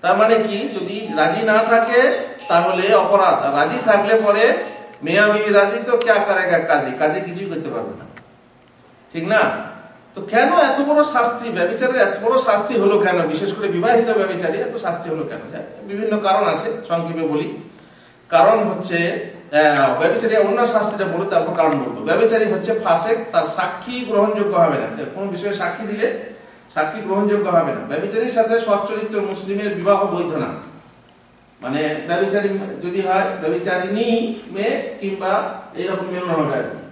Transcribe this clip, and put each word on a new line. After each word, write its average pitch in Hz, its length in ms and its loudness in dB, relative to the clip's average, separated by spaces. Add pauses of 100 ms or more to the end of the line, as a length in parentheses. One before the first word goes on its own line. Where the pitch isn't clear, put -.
তার 185 160 2
মানে 226 180 6 (140)
কি, 214 200 -4
যদি 196 480 -6
রাজি 220 260 2
না 214 160 4
থাকে 226 600 4 (300)
তাহলে 180 460 2
অপরাধ, 185 400 4
আর 135 200 -2
রাজি 151 300 0
থাকলে 220 400 4
পরে 208 280 4 (500)
মিয়া 196 260 2
বিবি 208 240 2
রাজি 202 240 4 (100)
তো 247 100 2
ক্যা 226 180 4
করেগা 185 440 2
কাজী, 147 400 0
কাজী 151 220 0
কিছুই 190 260 -8
করতে 160 240 -6
পারবে - 280 -6
না, - 60 -18 (1080)
ঠিক 170 160 -6
না? 214 220 4 (640)
তো - 80 -12
কেন 254 300 2
এত 277 280 4
বড় 294 240 4
শাস্তি, 233 460 0
ব্যভিচারের 233 460 0
এত 202 280 0
বড় 254 140 4
শাস্তি 214 400 0
হলো 202 200 4
কেন? 180 240 2
বিশেষ 160 300 -2
করে 208 160 -4
বিবাহিত 226 420 2
ব্যভিচারী 185 480 -2
এত - 180 -4
শাস্তি 170 340 -6
হলো 156 140 -4
কেন? 151 360 -12 (280)
বিভিন্ন 208 300 -2
কারণ 196 280 2
আছে, - 260 -2 (160)
সংক্ষেপে 165 380 -2
বলি। - 440 -4 (580)
কারণ 196 360 4
হচ্ছে, 170 640 -2 (260)
আহ, 147 480 4
ব্যভিচারী 226 360 2
অন্য 214 300 4
শাস্তিটা 208 380 -2
বলে 170 260 -4
তারপর 160 260 2
কারণ 160 140 4
বলবো। 135 340 -4
ব্যভিচারী 220 400 2
হচ্ছে 214 360 -2
ফাসেক, 190 380 2 (140)
তার 165 120 2
সাক্ষী 196 560 -6
গ্রহণযোগ্য 202 580 0
হবে 151 200 4
না। 147 260 -6 (100)
কোনো 196 120 -6
বিষয়ে 196 280 -6
সাক্ষী 202 320 -6
দিলে - 500 -4 (380)
সাক্ষী 156 260 -4
গ্রহণযোগ্য 202 500 0
হবে 165 220 2
না। 123 160 -6
ব্যভিচারীর 202 420 -2
সাথে 226 300 2
সচ্চরিত্র 208 600 -2
মুসলিমের 196 540 -4
বিবাহ 190 320 0
বৈধ 165 280 -4
না। - 120 -4 (1160)
মানে, 151 320 -4 (120)
ব্যভিচারী 196 420 0 (340)
যদি 175 180 -4
হয়, 190 240 0 (160)
ব্যভিচারিণী 196 920 -2 (120)
মেয়ে 196 540 -4
কিংবা 190 540 -4 (200)
এইরকম 180 320 -4
মিলন 180 240 -6
হবে 147 260 -2
আর 123 60 -4
কি। - 140 -10 (160)